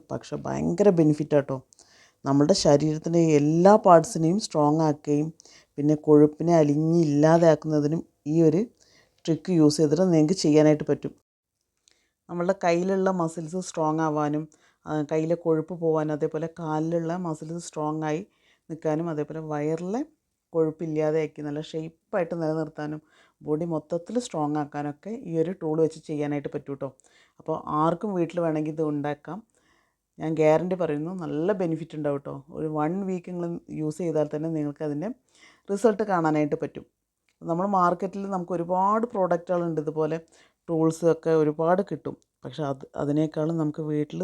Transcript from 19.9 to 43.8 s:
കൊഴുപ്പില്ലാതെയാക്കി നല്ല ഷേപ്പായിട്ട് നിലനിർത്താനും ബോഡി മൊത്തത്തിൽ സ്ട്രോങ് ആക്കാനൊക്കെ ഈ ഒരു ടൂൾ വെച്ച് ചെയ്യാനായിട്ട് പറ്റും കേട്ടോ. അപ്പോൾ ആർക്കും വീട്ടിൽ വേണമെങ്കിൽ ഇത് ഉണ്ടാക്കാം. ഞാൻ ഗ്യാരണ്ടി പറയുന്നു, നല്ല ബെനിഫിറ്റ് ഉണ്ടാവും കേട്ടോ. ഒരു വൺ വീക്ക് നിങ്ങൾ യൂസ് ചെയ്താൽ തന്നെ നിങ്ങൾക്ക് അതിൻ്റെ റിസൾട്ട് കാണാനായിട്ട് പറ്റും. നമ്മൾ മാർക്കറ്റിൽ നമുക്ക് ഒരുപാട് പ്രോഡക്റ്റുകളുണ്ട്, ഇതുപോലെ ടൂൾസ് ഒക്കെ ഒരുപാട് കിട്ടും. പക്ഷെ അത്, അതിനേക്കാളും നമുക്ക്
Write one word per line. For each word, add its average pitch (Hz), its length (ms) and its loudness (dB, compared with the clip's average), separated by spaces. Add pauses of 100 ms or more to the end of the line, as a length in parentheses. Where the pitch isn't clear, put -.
കൊഴുപ്പില്ലാതെയാക്കി 156 880 -2
നല്ല 147 200 -6
ഷേപ്പായിട്ട് 165 760 -8
നിലനിർത്താനും 156 640 -6 (420)
ബോഡി 156 240 -4
മൊത്തത്തിൽ 170 540 -6
സ്ട്രോങ് 151 380 -4
ആക്കാനൊക്കെ 147 540 -8 (100)
ഈ 175 160 -10
ഒരു 160 160 0
ടൂൾ 160 240 -6
വെച്ച് 160 240 0
ചെയ്യാനായിട്ട് 147 480 -6
പറ്റും 143 240 -10
കേട്ടോ. 139 140 -8 (480)
അപ്പോൾ - 200 -8 (200)
ആർക്കും 170 380 2
വീട്ടിൽ 170 260 -2
വേണമെങ്കിൽ 156 340 -2
ഇത് 156 100 -4
ഉണ്ടാക്കാം. 147 560 -6 (800)
ഞാൻ 160 140 -4
ഗ്യാരണ്ടി 156 420 4
പറയുന്നു, 160 400 -4
നല്ല 160 380 -2
ബെനിഫിറ്റ് 165 440 -4
ഉണ്ടാവും 147 220 -2
കേട്ടോ. 143 160 -12 (160)
ഒരു 156 180 -6
വൺ 156 240 -2 (120)
വീക്ക് 185 260 -6
നിങ്ങൾ 175 180 -6 (240)
യൂസ് 151 260 -6
ചെയ്താൽ 156 280 0
തന്നെ 151 220 -6
നിങ്ങൾക്ക് 147 340 -6
അതിൻ്റെ 151 260 -6 (600)
റിസൾട്ട് 214 340 0
കാണാനായിട്ട് 160 540 0
പറ്റും. 139 280 -10 (560)
നമ്മൾ 170 280 -4
മാർക്കറ്റിൽ 185 580 0
നമുക്ക് 185 260 -6
ഒരുപാട് 185 540 0
പ്രോഡക്റ്റുകളുണ്ട്, 175 760 -2
ഇതുപോലെ 156 360 -4 (520)
ടൂൾസ് 160 360 0
ഒക്കെ 160 280 2
ഒരുപാട് 160 500 2
കിട്ടും. 147 320 -8 (240)
പക്ഷെ 135 240 -10
അത്, 139 200 -6 (120)
അതിനേക്കാളും 151 600 -2
നമുക്ക് 156 260 -4